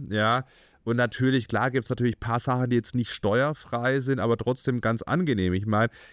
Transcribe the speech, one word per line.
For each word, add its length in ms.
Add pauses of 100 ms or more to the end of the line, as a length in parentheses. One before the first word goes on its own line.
(100)
ja. 340 (380)
Und 160
natürlich, 500
klar, 240
gibt's 180
natürlich 260
ein 40
paar 180
Sachen, 320
die 60
jetzt 180
nicht 160
steuerfrei 880
sind, 220
aber 160
trotzdem 440
ganz 220
angenehm. 500
Ich 140
mein, 220 (240)